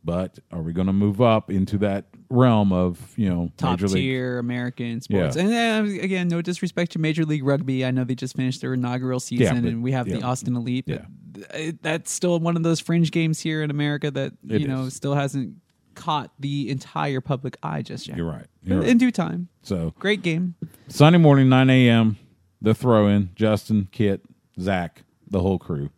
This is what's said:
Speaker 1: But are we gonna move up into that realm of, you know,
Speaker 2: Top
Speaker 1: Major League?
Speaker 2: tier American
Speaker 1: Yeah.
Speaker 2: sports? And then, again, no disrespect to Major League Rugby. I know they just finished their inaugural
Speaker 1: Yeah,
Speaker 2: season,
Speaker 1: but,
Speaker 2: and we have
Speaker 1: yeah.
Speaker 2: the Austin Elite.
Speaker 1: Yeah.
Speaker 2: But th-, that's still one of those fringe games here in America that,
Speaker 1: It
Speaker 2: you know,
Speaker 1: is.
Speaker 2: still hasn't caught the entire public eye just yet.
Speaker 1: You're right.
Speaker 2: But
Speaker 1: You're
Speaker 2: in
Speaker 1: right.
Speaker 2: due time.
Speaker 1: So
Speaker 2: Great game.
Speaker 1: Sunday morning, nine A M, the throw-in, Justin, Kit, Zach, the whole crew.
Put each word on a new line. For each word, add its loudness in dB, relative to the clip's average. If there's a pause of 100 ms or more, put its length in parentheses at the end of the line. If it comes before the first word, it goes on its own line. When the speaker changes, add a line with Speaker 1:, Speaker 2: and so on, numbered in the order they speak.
Speaker 1:
But -6 (120)
are -10
we -8
gonna 0
move 0
up 4
into 0
that -2 (220)
realm 4
of, -2
you 0
know, -2
Speaker 2:
Top -2
Speaker 1:
Major 0
League? 0
Speaker 2:
tier -4
American -6
Speaker 1:
Yeah. -8 (320)
Speaker 2:
sports? -4
And 0
then, 0 (140)
again, -2
no -2
disrespect -4
to -6
Major 0
League -2
Rugby. 0
I 0
know 0
they -2
just -10
finished -4
their -4
inaugural -4 (140)
Speaker 1:
Yeah, -4 (120)
Speaker 2:
season, 0
Speaker 1:
but, 0
Speaker 2:
and -4
we -2
have -2
Speaker 1:
yeah. -4
Speaker 2:
the -6
Austin -4
Elite. -4
Speaker 1:
Yeah. -8 (280)
Speaker 2:
But -20
th-, -8
that's -4
still 0
one 0
of -2
those 0
fringe 0
games 0
here -4
in -4
America -2
that, -6 (160)
Speaker 1:
It 0
Speaker 2:
you -2
know, -4
Speaker 1:
is. -10
Speaker 2:
still -4
hasn't -4 (400)
caught -6
the -4
entire -4
public -6
eye -6
just -12
yet. -12
Speaker 1:
You're -4
right. -10 (180)
Speaker 2:
But -8
Speaker 1:
You're 2
Speaker 2:
in 0
Speaker 1:
right. 6
Speaker 2:
due 4
time. -4 (140)
Speaker 1:
So -4
Speaker 2:
Great -2
game. -4 (320)
Speaker 1:
Sunday 6
morning, 8
nine 6
A 6
M, 4 (440)
the 4
throw-in, 4
Justin, 0
Kit, 0 (360)
Zach, -4 (280)
the 0
whole 0
crew. -8